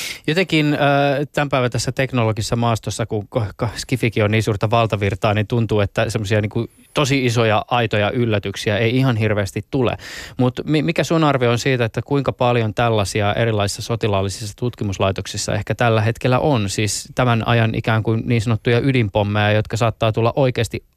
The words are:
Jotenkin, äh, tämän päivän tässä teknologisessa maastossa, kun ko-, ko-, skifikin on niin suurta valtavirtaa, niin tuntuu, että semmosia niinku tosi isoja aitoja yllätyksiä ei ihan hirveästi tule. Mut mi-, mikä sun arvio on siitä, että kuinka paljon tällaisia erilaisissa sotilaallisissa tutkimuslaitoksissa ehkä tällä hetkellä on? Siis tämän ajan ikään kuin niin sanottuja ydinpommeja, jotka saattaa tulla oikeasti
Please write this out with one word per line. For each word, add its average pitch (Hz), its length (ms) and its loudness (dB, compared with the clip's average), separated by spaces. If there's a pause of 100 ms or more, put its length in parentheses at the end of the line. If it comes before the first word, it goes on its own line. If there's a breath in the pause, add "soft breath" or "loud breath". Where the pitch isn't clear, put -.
(260 loud breath)
Jotenkin, 156 480 2
äh, 143 60 -2 (520)
tämän 147 160 0
päivän 127 220 0
tässä 120 220 -4
teknologisessa 117 640 0
maastossa, 117 500 -2
kun 104 300 -4
ko-, 110 100 0 (160)
ko-, 123 140 -2
skifikin 117 480 0
on 104 60 2
niin 110 120 2
suurta 104 280 0
valtavirtaa, 104 640 0
niin 107 120 0
tuntuu, 113 340 0
että 110 300 0
semmosia 107 300 0
niinku 110 260 -4 (280)
tosi 135 320 2
isoja 113 420 2
aitoja 107 420 0
yllätyksiä 104 680 -2
ei 117 180 0
ihan 131 200 2
hirveästi 104 540 -2
tule. 113 260 0 (400 loud breath)
Mut 123 280 0
mi-, 151 180 0
mikä 160 220 0
sun 160 200 2
arvio 131 260 2
on 120 80 2
siitä, 123 260 0
että 113 180 -4
kuinka 139 300 0
paljon 120 420 0
tällaisia 107 600 0
erilaisissa 107 480 -2
sotilaallisissa 101 760 -2
tutkimuslaitoksissa 101 960 -4
ehkä 104 200 -4
tällä 113 260 2
hetkellä 123 380 0
on? 117 320 0
Siis - 440 -4
tämän 120 340 2
ajan 113 260 2
ikään 113 280 0
kuin 113 240 0
niin 120 140 2
sanottuja 120 400 2
ydinpommeja, 104 720 2
jotka 107 240 0
saattaa 113 360 0
tulla 117 240 0
oikeasti 127 480 0 (120)